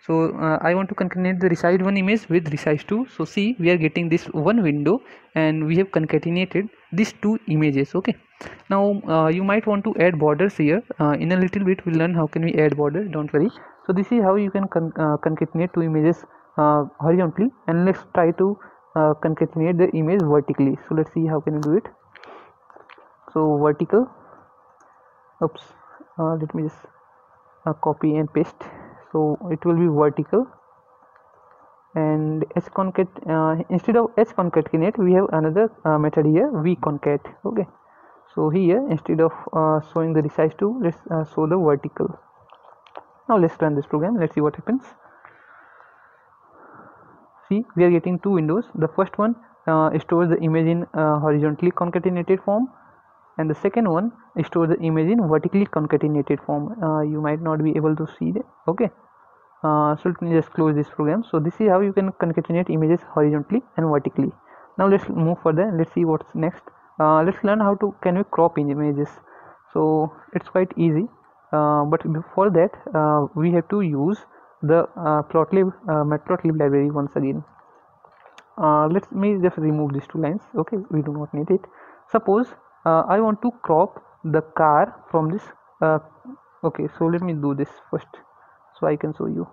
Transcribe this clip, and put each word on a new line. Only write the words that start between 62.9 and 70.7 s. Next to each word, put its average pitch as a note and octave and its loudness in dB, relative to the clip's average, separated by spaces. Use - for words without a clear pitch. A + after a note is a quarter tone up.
horizontally D3+ 0
and D#3+ 0
vertically. C#3+ -2
Now F#3 2
let's G3 2
move E3+ -2
further D#3+ 2
and G3+ -2
let's D#3+ -2
see F3 0
what's D#3 -4
next. D#3+ -6
Uh, D#3 4
let's F#3+ -2
learn G#3+ 0
how G3+ 2
to, G3+ -4
can F3+ 0
we G3+ -2
crop E3+ 0
in D3 -2
images. D3 -2
So D#3 0
it's - -6
quite F#3 -2